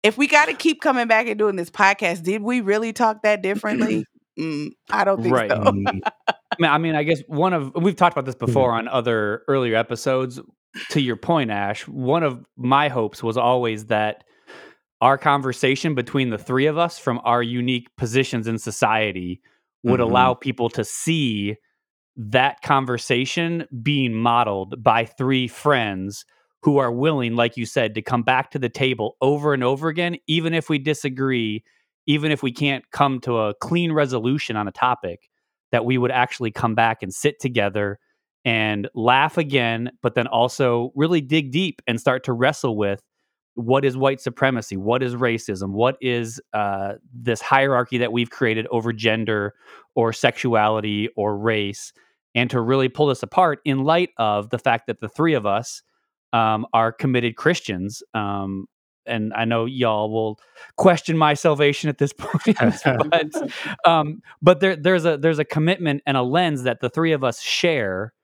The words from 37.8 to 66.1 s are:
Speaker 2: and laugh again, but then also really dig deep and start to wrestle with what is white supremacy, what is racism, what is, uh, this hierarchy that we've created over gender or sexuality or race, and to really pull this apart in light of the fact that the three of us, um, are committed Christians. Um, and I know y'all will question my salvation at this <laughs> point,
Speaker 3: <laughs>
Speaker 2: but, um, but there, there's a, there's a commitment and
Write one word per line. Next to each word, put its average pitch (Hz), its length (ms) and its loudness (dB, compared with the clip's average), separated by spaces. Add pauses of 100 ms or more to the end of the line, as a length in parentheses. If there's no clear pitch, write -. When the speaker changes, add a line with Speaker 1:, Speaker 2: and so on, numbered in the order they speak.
Speaker 2:
and 107 520 0
laugh 127 420 2
again, 123 540 -2 (100)
but 120 140 -2
then 120 100 2
also 120 720 0
really 160 260 2
dig 143 300 0
deep 170 340 -2
and 113 140 0
start 127 240 0
to 127 100 -2
wrestle 127 420 0
with 101 280 -2 (500)
what 127 320 2
is 127 100 0
white 135 240 0
supremacy, 123 560 -2
what 113 280 0
is 123 100 -2
racism, 110 600 -2
what 120 280 2
is, 120 400 -4 (120)
uh, 101 400 -4 (200)
this 120 280 -2
hierarchy 131 580 2
that 117 120 0
we've 120 200 -2
created 110 400 0
over 117 200 -2
gender 110 640 0 (400)
or 113 180 2
sexuality 107 1040 0
or 104 220 -2
race, 104 560 -4 (400)
and 120 160 0
to 127 100 -2
really 131 300 2
pull 151 180 0
this 131 140 -2
apart 151 440 0
in 135 180 0
light 165 340 2
of 104 320 0
the 123 80 -4
fact 117 300 0
that 110 120 -8
the 110 100 -10
three 160 260 0
of 107 100 -2
us, 104 380 -4 (480)
um, 110 420 2
are 113 180 4
committed 120 440 0
Christians. 104 640 -2 (120)
Um, 98 540 -4 (400)
and 107 260 -4
I 113 120 -2
know 113 200 0
y'all 113 460 0
will 110 280 -4 (380)
question 165 400 2
my 151 160 4
salvation 147 560 2
at 143 80 -4
this 143 160 0
<laughs> - 40 -20
point, - 420 0
Speaker 3:
<laughs> 127 500 2
Speaker 2:
but, 156 220 0 (540)
um, 156 360 4 (200)
but 175 180 6
there, 190 160 2
there's 170 300 2
a, 156 120 2
there's 151 220 2
a 151 60 0
commitment 156 600 0
and 143 100 0